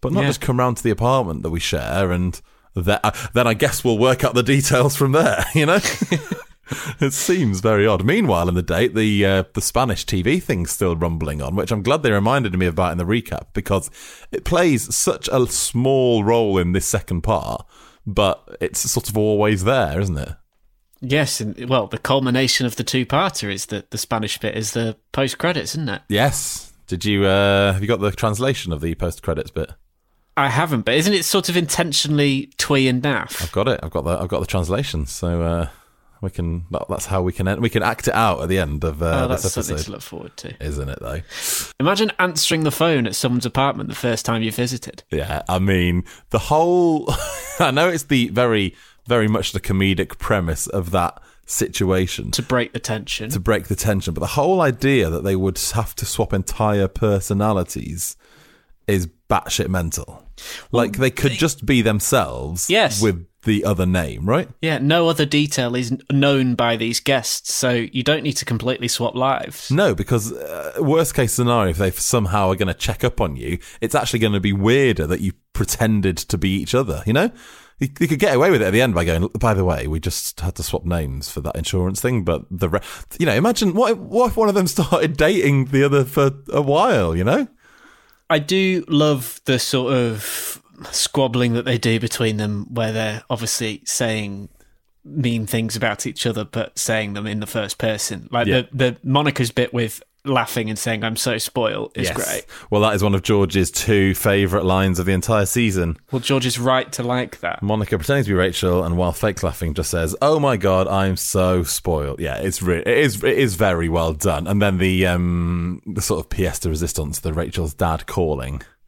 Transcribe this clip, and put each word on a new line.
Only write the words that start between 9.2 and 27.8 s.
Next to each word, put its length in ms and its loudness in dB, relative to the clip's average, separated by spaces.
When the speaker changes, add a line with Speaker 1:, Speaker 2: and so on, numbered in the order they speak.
Speaker 1:
uh, 200 4
the 60 -2
Spanish 440 -2
T 180 -2
V 180 2
thing's 320 -2
still 240 0
rumbling 440 -2
on, 140 -6
which 160 -2
I'm 120 -2
glad 200 0
they 80 2
reminded 480 2
me 80 2
about 240 0
in 80 -4
the 60 -2
recap 480 -4
because 360 -2
it 120 -6
plays 500 2
such 360 -2
a 160 2
small 760 2
role 340 4
in 140 2
this 140 0
second 360 -2
part, 420 -2
but 560 0
it's 200 -4
sort 180 -2
of 80 -4
always 460 2
there, 380 2
isn't 180 -2
it? 120 -8
Speaker 2:
Yes, 400 0
and, 280 -8
well, 180 2
the 120 -8
culmination 680 2
of 100 -4
the 80 -4
two-parter 680 -2
is 140 -8
the, 240 -8
the 80 -8
Spanish 400 -4
bit 180 -4
is 160 -6
the 240 -4
post-credits, 640 -2
isn't 140 -4
it? 180 -8
Speaker 1:
Yes. 640 -2
Did 160 -6
you, 220 2
uh, 480 4
have 80 -2